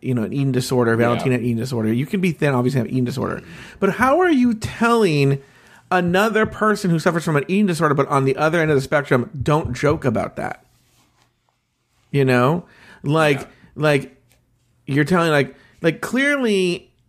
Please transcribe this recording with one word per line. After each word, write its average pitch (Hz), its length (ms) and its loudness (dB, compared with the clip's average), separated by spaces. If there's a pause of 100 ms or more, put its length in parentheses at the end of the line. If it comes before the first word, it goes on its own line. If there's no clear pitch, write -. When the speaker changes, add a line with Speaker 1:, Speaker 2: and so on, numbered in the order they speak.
Speaker 1:
you 127 120 -4
know, 117 100 -2
an 92 80 -6
eating 135 200 -2
disorder. 123 400 0
Speaker 2:
Yeah. 113 60 2
Speaker 1:
Valentina 120 380 0
had 113 80 -4
eating 117 120 -2
disorder. 113 360 -2
You 131 140 0
can 202 140 -4
be 175 120 0
thin, 143 220 0
obviously 127 260 0
have 113 80 -4
eating 127 160 -2
disorder. 113 380 -6 (380)
But 196 140 2
how 269 260 2
are 359 100 2
you 247 240 2
telling 175 840 0 (500)
another 190 540 2
person 214 460 0
who 165 80 2
suffers 165 260 0
from 160 120 0
an 143 120 2
eating 202 180 2
disorder, 156 280 0
but 143 140 0
on 139 160 0
the 135 120 0
other 160 240 0
end 156 100 0
of 147 60 2
the 135 60 2
spectrum, 139 480 0 (100)
don't 147 320 0
joke 147 320 -2
about 110 320 -2
that? - 280 -10 (1500)
You 139 140 0
know, 131 400 2 (380)
like, 147 380 2
Speaker 2:
Yeah. - 60 -12 (300)
Speaker 1:
like, 147 460 -2 (640)
you're 143 180 0
telling, 165 260 2
like, 143 240 2 (280)
like, 165 180 0
clearly 233 880 -2 (180)